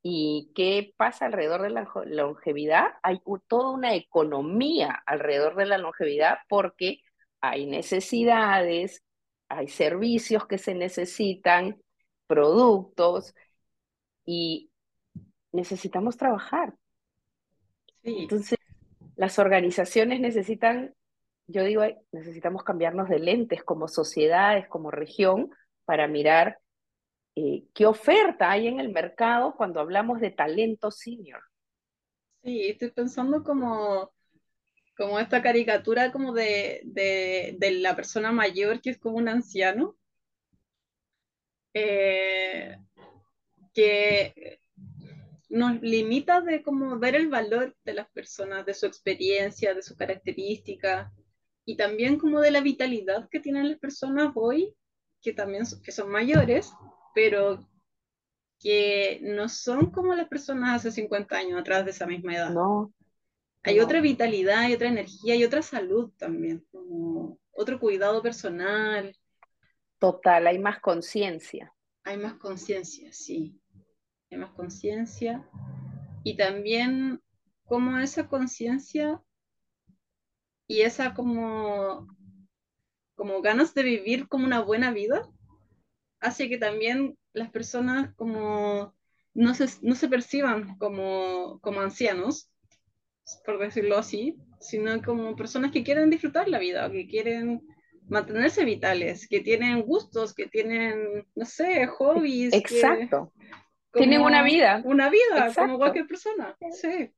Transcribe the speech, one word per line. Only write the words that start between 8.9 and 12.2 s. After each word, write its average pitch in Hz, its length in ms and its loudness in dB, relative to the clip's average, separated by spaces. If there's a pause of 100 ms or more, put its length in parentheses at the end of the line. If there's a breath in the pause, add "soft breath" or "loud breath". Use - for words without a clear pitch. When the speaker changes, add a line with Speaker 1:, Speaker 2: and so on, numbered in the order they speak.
Speaker 1:
hay 143 200 -6
servicios 214 800 0
que 190 120 -4
se 190 160 -4
necesitan, 180 1040 0 (460)